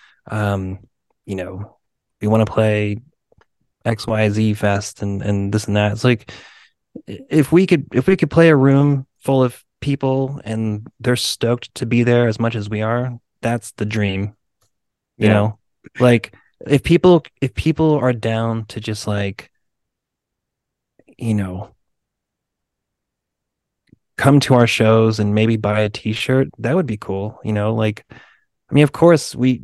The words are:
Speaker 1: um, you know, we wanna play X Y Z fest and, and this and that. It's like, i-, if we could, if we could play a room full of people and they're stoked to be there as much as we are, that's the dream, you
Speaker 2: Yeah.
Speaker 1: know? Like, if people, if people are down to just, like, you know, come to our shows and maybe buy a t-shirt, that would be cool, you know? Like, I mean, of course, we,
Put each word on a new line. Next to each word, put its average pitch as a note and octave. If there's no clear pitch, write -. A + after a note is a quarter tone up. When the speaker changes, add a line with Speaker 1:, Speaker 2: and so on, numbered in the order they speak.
Speaker 1:
um, G2
you G2
know, F#2
we G#2
wanna A2
play G#2
X A#2
Y G#2+
Z G#2+
fest G2+
and, G2
and G2+
this G#2
and G2+
that. G#2
It's A2
like, B2
i-, F#2+
if D3+
we F3+
could, D3+
if B2
we F#3+
could D#3
play E3
a D3+
room C#3
full C3+
of A#2+
people C3+
and A2
they're A#2+
stoked -
to B2
be A#2+
there A#2+
as G#2+
much A#2
as G#2
we G#2+
are, A#2+
that's A#2+
the -
dream, G2+
you A2
Speaker 2:
Yeah. G#2+
Speaker 1:
know? G#2
Like, A#2+
if C#3
people, E3+
if C3
people D#3+
are B2+
down A2+
to -
just, G#2+
like, G2+
you A2+
know, F#2+
come C3+
to -
our A#2+
shows A2+
and G#2
maybe A2+
buy G#2
a G#2+
t-shirt, B2+
that A#2+
would F3+
be A2
cool, G2
you G#2+
know? G#2
Like, A2
I -
mean, D3
of C#3+
course, E3
we, B2+